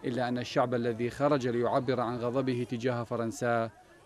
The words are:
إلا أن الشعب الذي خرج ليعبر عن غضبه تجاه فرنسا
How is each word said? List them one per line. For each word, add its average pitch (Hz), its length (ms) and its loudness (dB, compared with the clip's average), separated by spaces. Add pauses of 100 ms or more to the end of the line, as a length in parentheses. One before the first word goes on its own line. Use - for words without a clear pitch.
إلا 123 240 -2
أن 123 100 -2
الشعب 123 360 0
الذي 120 360 0
خرج 139 380 2
ليعبر 123 520 2
عن 120 160 -2
غضبه 123 540 0
تجاه 120 340 -2
فرنسا 113 680 0 (360)